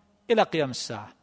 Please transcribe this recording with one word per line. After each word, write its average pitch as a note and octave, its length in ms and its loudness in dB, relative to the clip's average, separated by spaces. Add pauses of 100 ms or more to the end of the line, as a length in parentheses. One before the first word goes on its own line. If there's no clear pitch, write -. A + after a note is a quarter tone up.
(300)
إلى A3 140 6
قيام D#3 260 0
الساعة A2+ 520 -8